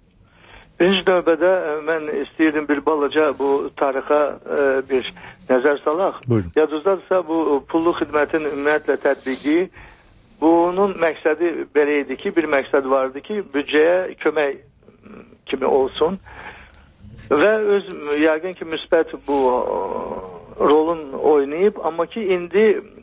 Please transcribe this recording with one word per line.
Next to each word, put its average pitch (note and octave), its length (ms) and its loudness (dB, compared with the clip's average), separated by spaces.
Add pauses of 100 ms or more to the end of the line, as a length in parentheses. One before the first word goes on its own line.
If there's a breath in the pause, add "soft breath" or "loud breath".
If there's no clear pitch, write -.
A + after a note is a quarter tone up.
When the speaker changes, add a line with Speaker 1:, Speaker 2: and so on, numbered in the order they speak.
(800 soft breath)
Speaker 1:
Birinci F#3 280 2
növbədə, E3+ 440 4
e, E3 260 -2 (100)
mən D#3 220 -4 (120)
istəyirdim D3+ 480 0
bir C#3+ 160 -2
balaca D3 540 2
bu C#3 380 0
tarixə, C#3+ 440 0 (360)
e, C#3+ 80 2 (240)
bir C3 220 -2 (380 loud breath)
nəzər C3 340 2
salaq. D#3+ 440 -2
Speaker 2:
Buyurun. G#2 280 0
Speaker 1:
Yadınızdadırsa, D#3 720 0
bu D3+ 400 0
pullu E3 300 0
xidmətin D3+ 540 -2
ümumiyyətlə D3 500 0
tətbiqi, C#3+ 680 0 (720 loud breath)
bunun F3+ 600 2
məqsədi D#3+ 480 0 (240)
belə D3 300 2
idi B2+ 180 -8
ki, G3+ 140 -6
bir D#3+ 160 2
məqsəd C3+ 380 0
vardı C3 360 -2
ki, G#3+ 140 -6 (160)
büdcəyə D3+ 680 0
kömək D3+ 380 -2 (880)
kimi C3+ 160 -4
olsun. C#3 540 0 (1120 loud breath)
Və G3 220 4 (200)
öz, G3 160 -2 (320)
yəqin D#3+ 320 0
ki, E3+ 160 -14
müsbət D#3+ 560 0
bu, C#3 240 0
e, F2+ 1120 -6
rolun D#3 420 2 (140)
oynayıb, D3+ 640 2
amma E3 220 -4
ki, A3+ 160 -8
indi F#3 600 0 (200)